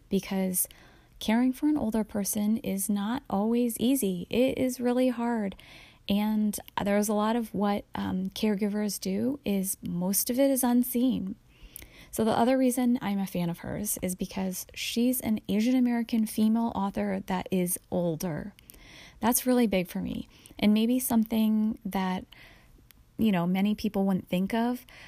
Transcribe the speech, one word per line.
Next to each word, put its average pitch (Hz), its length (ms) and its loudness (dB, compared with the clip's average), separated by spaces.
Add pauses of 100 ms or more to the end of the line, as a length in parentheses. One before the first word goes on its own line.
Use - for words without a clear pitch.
because 190 580 -2 (540)
caring 247 320 2
for 294 160 0
an 302 100 2
older 220 240 0
person 208 560 -2
is 196 320 -2
not 208 400 -2
always 226 480 0
easy. 208 500 0
It 262 300 2
is 254 220 -2
really 247 300 2
hard. 233 440 -2 (540)
And 214 500 0 (260)
there's 208 240 2
a 214 60 0
lot 214 220 0
of 226 180 -4
what, 202 300 0 (100)
um, 190 400 -4
caregivers 208 640 -2
do 220 460 -2
is 196 380 -2
most 180 480 -2
of 247 100 2
it 277 100 6
is 254 140 2
unseen. 240 720 2 (720)
So 220 140 -2
the 220 120 2
other 254 220 4
reason 247 420 2
I'm 196 200 -2
a 190 60 -2
fan 175 240 -2
of 170 80 -6
hers 196 440 -6
is 185 140 -2
because 190 580 -6
she's 247 460 0
an 214 180 -2 (100)
Asian 220 280 2
American 233 500 2
female 226 480 2
author 196 520 -2
that 185 260 -2
is 180 260 0 (140)
older. 175 600 -2 (680)
That's 233 260 0
really 247 220 4
big 185 180 0
for 190 140 -8
me, - 280 -8 (300)
and 208 160 4
maybe 226 240 2
something 220 840 2
that, 185 400 -2 (920)
you 220 140 2
know, 175 160 2
many 196 300 2
people 196 280 0
wouldn't 196 240 0
think 185 240 0
of, 240 320 0 (240)